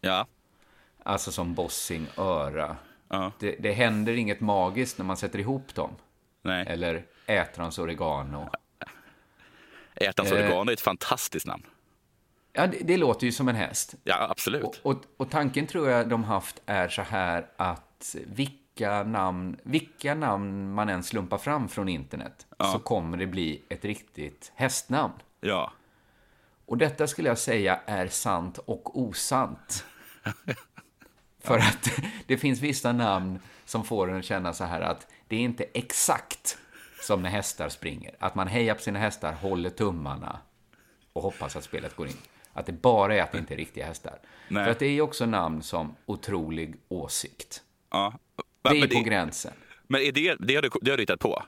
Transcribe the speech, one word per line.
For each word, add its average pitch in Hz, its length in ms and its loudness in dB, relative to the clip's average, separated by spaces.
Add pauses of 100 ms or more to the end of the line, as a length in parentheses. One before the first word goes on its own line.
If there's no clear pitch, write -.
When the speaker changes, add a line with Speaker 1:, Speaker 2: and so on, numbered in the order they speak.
Speaker 1:
Ja. 95 260 2 (760)
Speaker 2:
Alltså 98 300 -2
som 87 220 -2
Bossing 82 520 -4 (100)
Öra. 78 600 0 (320)
Speaker 1:
Ja. 95 300 -2
Speaker 2:
Det, 104 200 -2
det 104 140 0
händer 110 400 4
inget 107 280 0
magiskt 101 580 2
när 92 60 -4
man 92 120 -2
sätter 98 220 -4
ihop 135 360 -4
dem. - 160 -2 (520)
Speaker 1:
Nej. 92 260 -2
Speaker 2:
Eller 85 360 -2 (220)
Ätrans 85 520 0
Oregano. 76 720 -4 (1400)
Speaker 1:
Ätrans 95 380 2
Speaker 2:
Eh. 98 60 6
Speaker 1:
Oregano 104 320 4
är - 20 2
ett 110 80 -2
fantastiskt - 680 0
namn. - 160 -6 (920)
Speaker 2:
Ja, 165 140 4
det, 185 140 0
det 180 160 4
låter 127 300 4
ju 120 60 4
som 127 160 2
en 120 80 4
häst. - 380 -2 (100)
Speaker 1:
Ja, - 260 2
absolut. - 340 -2
Speaker 2:
Och, - 180 -6
och, 135 200 0 (140)
och 131 140 -2
tanken 147 360 2
tror 156 240 2
jag 120 180 6
de 113 160 2
haft 104 420 -2
är 95 220 2
så 101 140 -2
här 87 440 0 (100)
att - 600 -4 (100)
vilka 104 760 -2
namn, 92 600 0
vilka 143 520 -2
namn 101 600 -2
man 104 140 0
än 90 140 -2
slumpar 98 360 -2
fram 143 300 -2
från 98 200 -2
internet 71 580 -8 (120)
Speaker 1:
Ja. 95 140 2
Speaker 2:
så 95 60 0
kommer 87 400 -2
det 95 80 -2
bli 87 420 -2
ett 85 160 -8
riktigt - 720 -8
hästnamn. 131 600 0 (260)
Speaker 1:
Ja. 90 320 0 (920)
Speaker 2:
Och 120 120 0
detta 147 280 4
skulle 147 220 0
jag 117 100 2
säga 101 480 2
är 95 220 0
sant 90 500 -2
och - 420 -6
osant. - 920 -2
Speaker 1:
<laughs> - 40 -20 (1500)
Speaker 2:
För 117 180 4
att 107 300 4 (200)
<laughs> 220 180 -12
det 131 120 2
finns 131 220 2
vissa 139 320 0
namn 95 460 2 (260)
som 110 200 -2
får 95 260 0
en 95 80 -2
att 92 60 -6
känna 90 280 -2
så 92 120 -4
här 85 160 -2
att 82 260 -2 (220)
det 110 80 -2
är 117 40 0
inte 120 240 0 (100)
exakt - 840 -2 (440)
som 95 200 2
när 90 80 0
hästar 95 380 -4
springer. - 500 -8
Att - 160 -2
man 95 140 -2
hejar 113 260 2
på 107 80 -6
sina 101 160 -4
hästar, 101 340 -2
håller 90 380 -2
tummarna 80 680 -2 (760)
och 82 100 -4
hoppas 92 340 -4
att - 80 -10
spelet - 320 -8
går 73 120 -6
in. 69 80 -8 (360)
Att - 140 -6
det 90 60 -6
bara 104 420 6
är 95 80 6
att 78 100 -2
det - 60 -2
inte 80 160 -6
är 71 40 -8
riktiga 78 280 -8
hästar. - 320 -12 (300)
Speaker 1:
Nej. 101 160 0
Speaker 2:
För 110 80 2
att 117 60 0
det 139 80 2
är 143 40 4
ju 143 100 2
också 147 260 0
namn 82 360 0
som 78 320 -4 (120)
Otrolig 80 680 -4 (140)
Åsikt. - 760 -8 (280)
Speaker 1:
Ja. 101 220 0 (500)
Speaker 2:
Det 131 60 6
är 143 40 8
Speaker 1:
Men 151 100 8
Speaker 2:
ju 139 60 6
på 139 60 2
Speaker 1:
det, 117 160 4
Speaker 2:
gränsen. 90 420 0 (340)
Speaker 1:
men 135 140 2
är 143 120 2
det, 156 260 4
det 131 160 2
har 147 80 4
du, 131 80 2 (120)
det 120 80 4
har 139 60 4
du 117 60 2
hittat 95 180 2
på? - 280 2